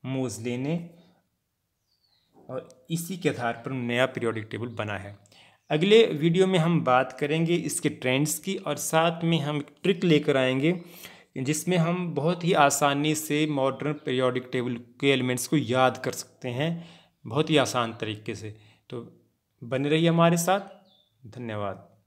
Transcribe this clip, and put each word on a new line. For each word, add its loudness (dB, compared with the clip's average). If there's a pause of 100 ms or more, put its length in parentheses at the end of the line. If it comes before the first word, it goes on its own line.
मोजले -4
ने -4 (1600)
और -14
इसी -6
के -2
आधार -4
पर -10
नया 0
पीरियोडिक -4
टेबल -8
बना -6
है। -14 (520)
अगले 6
वीडियो 2
में 2
हम 2
बात 2
करेंगे 0
इसके -2
ट्रेंड्स 0
की, -6
और -6
साथ 0
में 2
हम -4
एक -6 (160)
ट्रिक 0
लेकर 4
आएंगे 2 (540)
जिसमें -2
हम 0
बहुत -2
ही 2
आसानी 4
से -2
मॉडर्न -2
पीरियोडिक -2
टेबल -4
के -2
एलिमेंट्स 0
को 0
याद 2
कर -4
सकते -12
हैं, -4 (380)
बहुत -2
ही 4
आसान 2
तरीके -8
से। -14 (340)
तो -14 (420)
बने -2
रहिए 4
हमारे 4
साथ, 0 (680)
धन्यवाद। -8 (140)